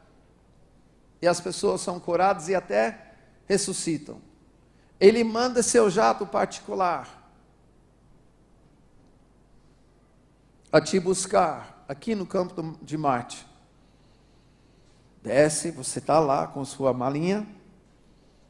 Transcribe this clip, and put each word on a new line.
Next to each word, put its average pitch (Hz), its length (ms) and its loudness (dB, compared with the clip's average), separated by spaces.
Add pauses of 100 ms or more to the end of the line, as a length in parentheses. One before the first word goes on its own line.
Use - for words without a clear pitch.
(1200)
e 165 60 2
as 175 120 2
pessoas 185 400 -2
são 180 220 -8
curadas 180 480 0
e 190 60 0
até 214 580 -2 (320)
ressuscitam. - 760 -4 (760)
Ele 226 260 8
manda 233 400 0
seu 220 260 4
jato 214 380 2
particular 190 840 -4 (3500)
a 156 80 6
te 190 200 0
buscar 180 880 -2
aqui 175 260 -6
no 196 100 -4
campo 180 300 -4
do, 160 300 -10
de 147 120 -10
Marte. 139 480 -2 (1800)
Desce, 151 480 2
você - 280 -8
tá 147 200 2
lá 151 260 2
com 139 180 -10
sua 131 300 -2
malinha. 156 540 -4 (1040)